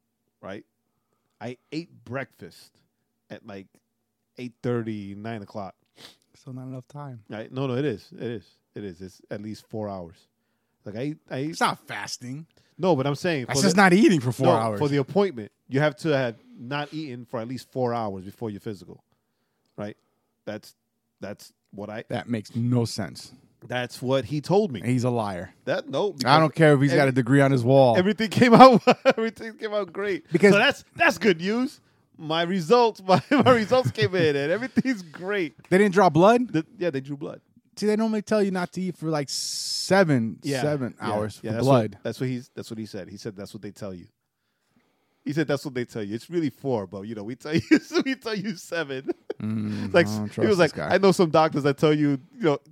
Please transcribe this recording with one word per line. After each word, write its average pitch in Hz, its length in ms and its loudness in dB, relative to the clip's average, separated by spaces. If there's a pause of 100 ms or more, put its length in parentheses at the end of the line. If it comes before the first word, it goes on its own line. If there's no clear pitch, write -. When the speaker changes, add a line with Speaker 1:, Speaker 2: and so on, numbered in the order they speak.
(420)
Speaker 1:
right? 101 240 -14 (760)
I 123 180 -12 (140)
ate 151 320 -14
breakfast - 680 -14 (580)
at, 107 160 -20
like, 98 220 -18 (680)
eight 123 240 -14
thirty, 110 540 -6
nine 107 260 -12
o'clock." 98 340 -14 (600)
Speaker 2:
Still - 180 -20
not 127 140 -14
enough 131 220 -16
time. 139 400 -16
Speaker 1:
Right? 110 220 -12
No, 135 160 -4
no, 123 100 -4
it 143 80 -2
is. 107 320 -6
It - 60 -12
is. 113 220 -8 (300)
It 107 80 -14
is. 90 180 -14
It's 92 200 -18 (100)
at 107 100 -10
least 104 280 -14
four 107 180 -8
hours. 90 300 -14 (680)
Like, 104 140 -14
I, 147 180 -8 (140)
I - 80 -10
Speaker 2:
It's 156 240 -8
not 175 260 -2
fasting. 123 600 -12 (300)
Speaker 1:
No, 170 180 0
but 131 120 -2
I'm 143 80 -2
saying 151 300 -4
Speaker 2:
That's 127 140 -4
Speaker 1:
for 139 40 0
Speaker 2:
just 180 120 2
Speaker 1:
the 208 60 6
Speaker 2:
not 185 120 8
eating 202 260 6
for 120 140 -2
four 131 140 0
Speaker 1:
No, 127 100 6
Speaker 2:
hours. 113 220 -2
Speaker 1:
for 147 100 0
the 143 80 0
appointment, 143 540 -2 (180)
you 127 100 -2
have 151 180 0
to 165 200 -6
have 123 180 -4 (220)
not 143 340 -10
eaten 139 340 -12
for 123 140 -10
at 113 80 -8
least 127 240 -12
four 123 220 -2
hours 101 320 -6
before 107 240 -10
your 98 100 -10
physical, 90 440 -16 (760)
right? 104 180 -12 (500)
That's, 104 300 -12 (460)
that's 98 320 -16 (180)
what 104 200 -12
I 110 180 -10
Speaker 2:
That 117 180 -8
makes 113 280 -8
no 120 300 0
sense. - 460 -10 (360)
Speaker 1:
That's 123 340 -8
what 131 240 0
he 147 160 -6
told 196 300 0
me. 101 120 -10
Speaker 2:
He's 123 220 0
a 127 60 0
liar. 110 420 -6 (120)
Speaker 1:
That, 170 220 -4
no, 156 220 -2
Speaker 2:
I 170 80 -8
Speaker 1:
because 139 220 6
Speaker 2:
don't 156 160 2
care 151 180 8
if 135 80 4
he's 139 120 2
got 143 120 4
a 135 40 2
Speaker 1:
ev- 127 60 0
Speaker 2:
degree 131 260 4
on 139 100 4
his 127 120 2
wall. 127 320 6
Speaker 1:
Everything 202 340 0
came 233 260 6
out. 247 260 12 (140)
<laughs> - 100 -8
Everything 226 520 -2
came 214 160 -10
out 196 200 -6
great. 196 380 -6
Speaker 2:
Because 185 220 6
Speaker 1:
So 196 60 4
that's, 254 240 0 (120)
that's 302 240 2
good 180 200 2
news. 226 400 -4 (380)
My 160 260 -4
results, 196 600 2
<laughs> 190 40 -20
my, 185 140 4 (100)
my 254 200 6
results 240 400 2
came 208 240 -2
in, 156 200 2
and 143 160 -2
everything's 240 500 -2
great. 175 540 -8 (140)
Speaker 2:
They 180 100 4
didn't 202 140 4
draw 185 160 6
blood? 214 440 4
Speaker 1:
The, 156 120 -2 (120)
yeah, 175 140 -2
they 135 100 -4
drew 139 160 -10
blood. 165 240 -14 (340)
Speaker 2:
See, 202 120 -4
they 214 80 2
normally 220 260 -2
tell 214 220 0
you 196 80 0
not 180 220 -4
to 185 100 -8
eat 180 140 -6
for, 156 120 -8
like, 147 220 -4
seven, 147 1120 0
Speaker 1:
Yeah, 139 180 -4
Speaker 2:
seven 143 400 -4
Speaker 1:
yeah, 107 60 -6
Speaker 2:
hours 107 340 -6
Speaker 1:
yeah, 117 80 -8
Speaker 2:
for 110 60 -4
Speaker 1:
that's 120 100 -2
Speaker 2:
blood. 113 280 2
Speaker 1:
what, - 100 -20
that's 113 160 -8
what 131 100 -6
he's, 127 240 -10
that's - 160 -14
what 113 80 -14
he 110 80 -10
said. 92 240 -14
He 98 80 -18
said 104 180 -14
that's 98 160 -16
what 98 120 -18
they 101 80 -14
tell 95 240 -14
you. 87 100 -20 (1200)
He 151 80 -6
said 147 140 -2
that's 143 180 -4
what 139 80 -12
they 123 120 -4
tell 113 180 -10
you. 101 100 -8
It's - 160 -10
really 165 220 -4
four, 120 340 -6
but, 95 180 -12
you 110 120 -12
know, 104 80 -12
we 120 120 -12
tell 151 200 -6
<laughs> - 0 -
you, 165 60 0 (440)
we 262 80 -4
tell 220 220 -8
you 196 220 -6
seven. 143 520 -8 (320)
Speaker 2:
Mm, 107 500 -6
Speaker 1:
Like, 175 140 6
Speaker 2:
I 104 60 -4
don't 107 60 -6 (180)
Speaker 1:
he 226 100 0
was 214 120 2
Speaker 2:
trust - 20 -
this - 0 -
Speaker 1:
like, 160 160 2
Speaker 2:
guy. - 180 -4
Speaker 1:
"I 185 60 4
know 196 120 4
some 170 200 2
doctors 156 320 2
that 143 160 0
tell 156 140 4
you, 143 260 0 (180)
you 233 60 -6
know, 147 160 2 (120)